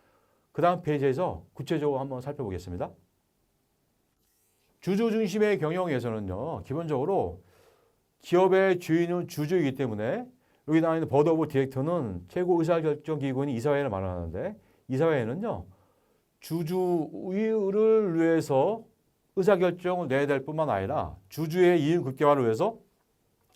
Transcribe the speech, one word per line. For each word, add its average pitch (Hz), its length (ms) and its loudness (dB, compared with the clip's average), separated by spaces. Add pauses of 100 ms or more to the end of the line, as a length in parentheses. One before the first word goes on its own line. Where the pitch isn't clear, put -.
(520)
그 - 100 -6
다음 175 180 2
페이지에서 139 720 -2
구체적으로 147 480 -2
한번 131 220 -8
살펴보겠습니다. 104 680 -8 (1900)
주주 214 300 0
중심의 208 480 0
경영에서는요, 123 1040 -4
기본적으로 147 800 -4 (760)
기업의 190 580 4
주인은 170 500 0
주주이기 147 460 0
때문에 131 520 -4 (420)
여기 156 120 4
나와 160 140 2
있는 165 140 -2
보드 147 200 4
오브 160 200 2
디렉터는 135 800 -2
최고 180 320 0
의사결정 160 580 0
기구인 135 320 -2
이사회를 143 400 0
말하는데 95 680 -6 (320)
이사회는요, 135 800 -2 (720)
주주를 190 1800 0
위해서 165 680 2 (500)
의사결정을 180 720 2
내야 139 220 2
될 135 160 0
뿐만 151 260 -2
아니라 98 460 -2 (120)
주주의 170 540 4
이윤 156 220 2
극대화를 139 400 2
위해서 117 340 0 (760)